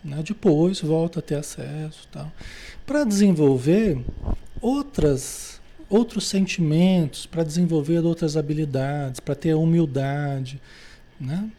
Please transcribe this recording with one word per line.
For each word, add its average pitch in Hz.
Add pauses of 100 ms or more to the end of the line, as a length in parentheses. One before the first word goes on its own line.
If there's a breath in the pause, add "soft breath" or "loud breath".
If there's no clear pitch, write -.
né? 147
Depois 180
volta 165
a -
ter 151
acesso 147
e -
tal. 147 (520 loud breath)
Pra 294
desenvolver 165 (560)
outras, 226 (280)
outros 220
sentimentos, 175
pra 165
desenvolver 160
outras 165
habilidades, 143
pra 143
ter 160
humildade, 143 (600 loud breath)
né? 165 (100)